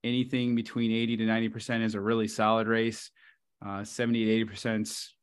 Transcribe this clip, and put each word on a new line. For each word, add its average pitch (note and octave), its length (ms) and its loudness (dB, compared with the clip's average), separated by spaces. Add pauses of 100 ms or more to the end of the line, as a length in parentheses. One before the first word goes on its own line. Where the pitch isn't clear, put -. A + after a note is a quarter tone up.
Anything B2 500 0
between A2+ 380 0
eighty A#2 240 0
to A2 80 0
ninety A2 240 2
percent A2+ 340 -2
is A2 120 0
a G#2 60 -4
really A2 280 0
solid A2 380 2
race. A2+ 440 0 (540)
Uh, G2+ 200 -8
seventy A#2 420 0
to A2 40 4
eighty A2+ 140 4
percent's A2 800 -4